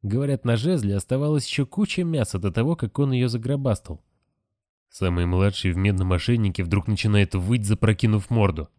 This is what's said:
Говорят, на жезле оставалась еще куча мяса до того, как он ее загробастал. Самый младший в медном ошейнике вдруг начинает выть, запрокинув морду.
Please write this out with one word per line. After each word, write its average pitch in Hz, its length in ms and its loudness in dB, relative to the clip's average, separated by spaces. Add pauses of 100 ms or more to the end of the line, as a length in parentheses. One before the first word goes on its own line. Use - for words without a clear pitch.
Говорят, 131 420 -2
на 117 120 2
жезле 113 400 0
оставалась 139 500 0
еще 139 200 -2
куча 190 380 -2
мяса 147 340 -2
до 92 140 -2
того, 135 240 0
как - 220 -6
он 139 140 2
ее 127 160 2
загробастал. 117 760 -4 (840)
Самый 87 380 0
младший 92 460 0
в 80 40 -2
медном 92 360 2
ошейнике 98 500 0
вдруг 87 240 0
начинает 104 480 2
выть, 101 320 0
запрокинув 107 640 2
морду. 98 380 0 (100)